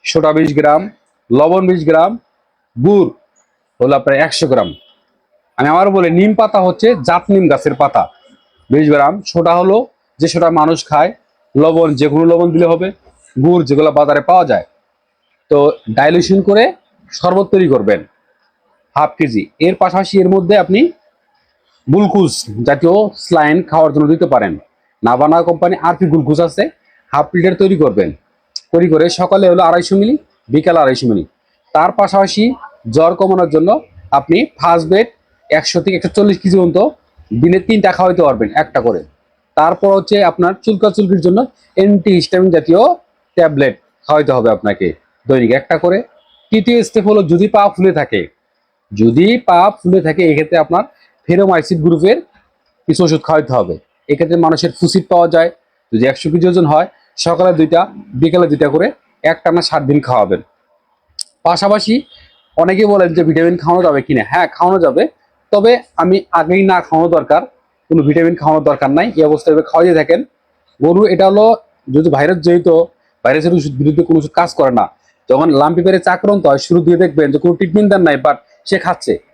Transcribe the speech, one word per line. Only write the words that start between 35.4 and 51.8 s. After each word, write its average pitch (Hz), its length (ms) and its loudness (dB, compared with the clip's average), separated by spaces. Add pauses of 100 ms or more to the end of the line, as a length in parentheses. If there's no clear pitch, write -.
একশো 156 340 -2
থেকে 190 140 -2
একশো 180 180 -6
চল্লিশ 202 260 2
কেজি 185 160 0
পর্যন্ত 175 200 0 (600)
দিনে 175 180 2 (100)
তিনটা 208 280 2
খাওয়াইতে 180 300 0
পারবেন, 113 220 -2 (140)
একটা - 240 -4
করে। 101 140 -2 (560)
তারপর 170 400 0
হচ্ছে 196 200 -2 (140)
আপনার 175 220 -2 (120)
চুলকাচুলকির 196 600 0
জন্য 185 120 2 (380)
অ্যান্টিহিস্টামিন 190 800 2
জাতীয় 160 240 2 (560)
ট্যাবলেট 143 380 0 (320)
খাওয়াইতে 147 300 0
হবে 117 200 0
আপনাকে 101 300 -4 (400)
দৈনিক 123 240 0 (100)
একটা 165 240 -4
করে। 180 140 0 (540)
তৃতীয় 220 340 2
স্টেপ 208 240 -4
হলো 214 100 4 (120)
যদি 175 220 2
পা 208 80 4 (120)
ফুলে 185 240 0
থাকে, 113 220 -4 (720)
যদি 117 340 2 (200)
পা 175 120 2 (200)
ফুলে 180 280 0
থাকে 156 240 -2
এক্ষেত্রে 156 360 -2
আপনার 180 180 -2 (440)
pheromycin 175 560 0